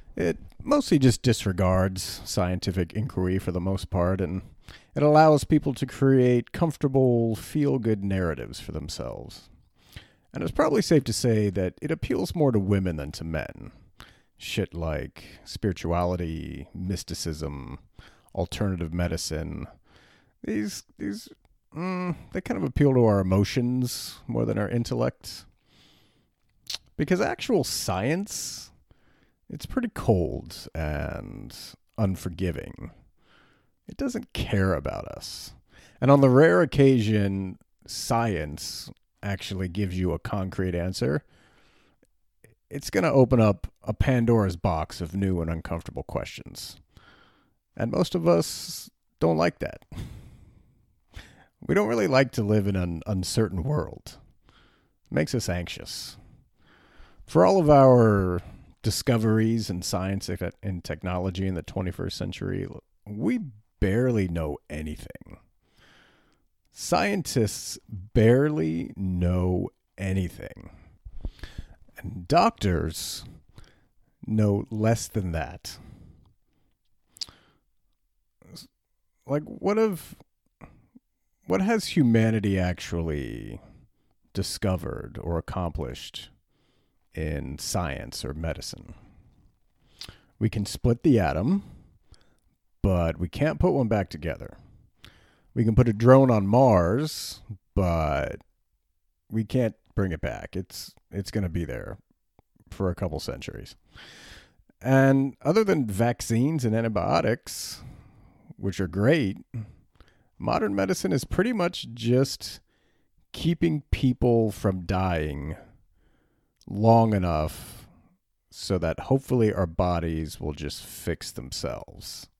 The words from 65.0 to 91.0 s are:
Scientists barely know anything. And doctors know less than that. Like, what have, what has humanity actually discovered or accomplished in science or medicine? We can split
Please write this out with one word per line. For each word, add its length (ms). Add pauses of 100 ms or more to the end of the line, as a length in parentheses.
Scientists 1080 (120)
barely 1080
know 760 (260)
anything. 720 (1300)
And 320
doctors 960 (1000)
know 440
less 400
than 240
that. 460 (3500)
Like, 180
what 320
have, 400 (1300)
what 140
has 280
humanity 680
actually 1040 (720)
discovered 880
or 160
accomplished 920 (840)
in 420
science 680
or 120
medicine? 580 (1400)
We 140
can 160
split 340